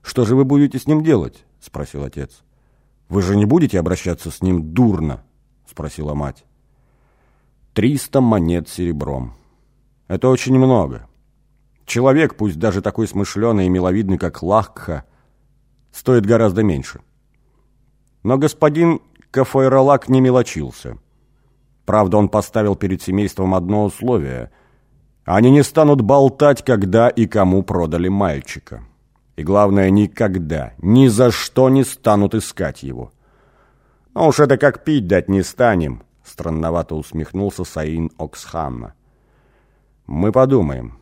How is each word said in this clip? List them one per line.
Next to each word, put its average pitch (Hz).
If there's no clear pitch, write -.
«Что -
же 117
вы 135
будете 139
с -
ним 156
делать?» 104
спросил 71
отец. 67
«Вы 98
же 95
не 104
будете 127
обращаться 85
с -
ним 85
дурно?» 85
спросила 76
мать. 71
Триста 131
монет 87
серебром. 69
Это 110
очень 131
много. 104
Человек, 135
пусть 98
даже 98
такой 104
смышленый 101
и -
миловидный, 92
как 87
Лакха, 87
стоит 117
гораздо 110
меньше. 73
Но 123
господин 160
Кафайралак 131
не 131
мелочился. 82
Правда, 104
он 101
поставил 104
перед 95
семейством 95
одно 95
условие. 87
Они 110
не 143
станут 147
болтать, 135
когда 110
и 110
кому 95
продали 85
мальчика. 71
И 78
главное, 98
никогда, 92
ни 120
за 117
что -
не 135
станут 104
искать 92
его. 62
«Ну 165
уж 143
это 139
как -
пить 143
дать 90
не 98
станем», 85
странновато 82
усмехнулся 85
Саин 80
Оксханна. 67
«Мы 87
подумаем. 76